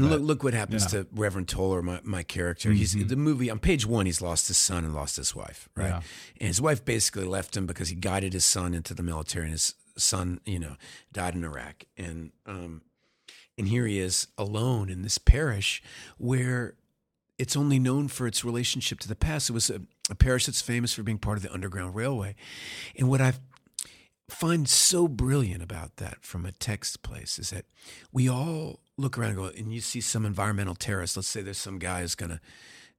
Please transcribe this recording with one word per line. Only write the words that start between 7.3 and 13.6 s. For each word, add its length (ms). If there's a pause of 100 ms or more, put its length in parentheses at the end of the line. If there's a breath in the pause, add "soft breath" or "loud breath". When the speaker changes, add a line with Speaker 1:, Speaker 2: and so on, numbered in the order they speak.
Speaker 1:
him 100
because 240
he 40
guided 380
his 120
son 300
into 200
the 100
military, 400
and 80
his 220 (220)
son, 480
you 140
know, 160 (380 loud breath)
died 240
in 80
Iraq. 400 (120)
And, 360 (120)
um, 380 (760 loud breath)
and 120